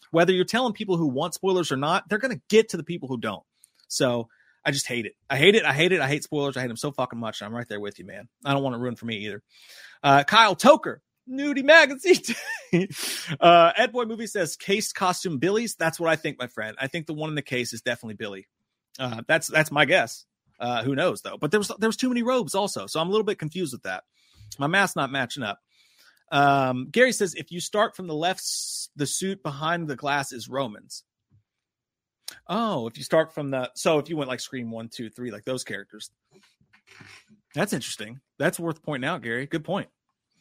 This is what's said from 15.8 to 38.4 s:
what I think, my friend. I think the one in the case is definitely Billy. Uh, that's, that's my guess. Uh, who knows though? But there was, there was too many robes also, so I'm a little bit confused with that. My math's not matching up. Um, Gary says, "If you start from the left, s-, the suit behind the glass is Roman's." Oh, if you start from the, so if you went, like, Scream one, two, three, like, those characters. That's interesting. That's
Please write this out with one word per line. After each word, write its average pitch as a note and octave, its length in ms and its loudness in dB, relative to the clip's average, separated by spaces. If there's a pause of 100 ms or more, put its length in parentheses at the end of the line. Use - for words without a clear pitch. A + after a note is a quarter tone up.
what E3 120 0
I D#3+ 60 2
think, D#3 220 -6
my B2 100 -8
friend. A2 300 -10
I C3+ 80 -4
think D#3+ 200 -8
the D#3+ 80 -6
one D#3 160 -6
in D3+ 40 -6
the D3 60 -4
case B2 320 -4
is A2+ 80 -12
definitely A#2 360 -6
Billy. G2 300 -12 (520)
Uh, B2 280 -6
that's, D#3+ 220 0
that's D#3 220 2
my D3 160 4
guess. C#3+ 400 0 (340)
Uh, A#2+ 220 -4
who C3+ 120 -2
knows C3+ 280 -2
though? F#2+ 160 -12
But D#3 120 -2
there G#3 100 4
was, G3+ 180 -4
there A3 100 0
was A3 80 -2
too B3+ 140 0
many A#3+ 120 0
robes A#3+ 320 0
also, F#3+ 320 -2
so - 140 -4
I'm D3 80 0
a - 20 -2
little G#3 140 2
bit G3+ 140 -4
confused D#3 340 -6
with - 120 -14
that. F#2 200 -8 (540)
My C#3 80 -2
math's F#3 300 2
not C#3 140 -2
matching C3 320 -4
up. G2+ 200 -6 (680)
Um, C#3 600 2
Gary B3 220 4
says, F#3+ 220 -2
"If - 160 -12
you F3 100 -8
start - 360 -2
from F#3 100 -10
the D#3+ 80 -6
left, E3+ 260 -2
s-, - 540 -8
the C#3+ 120 -2
suit F#3+ 360 -6
behind D#3 460 -4
the C3+ 80 -6
glass C#3 340 -2
is A2+ 160 -12
Roman's." B2 580 -8 (1400)
Oh, F#3 400 -2
if A#2 120 -12
you C#3+ 60 -10
start D#3+ 280 2
from C#3+ 180 -6
the, B2+ 240 -4
so E3 240 2
if D3 120 -4
you E3+ 60 -4
went, C#3 120 -4
like, B2+ 120 -6
Scream A#2+ 300 -10
one, A2+ 200 -12
two, A2+ 180 -10
three, B2 220 -10
like, G#2 160 -12
those B2+ 180 -4
characters. G#2 460 -12 (1400)
That's F#3 180 -2
interesting. A#2+ 480 -8 (160)
That's E3 240 -2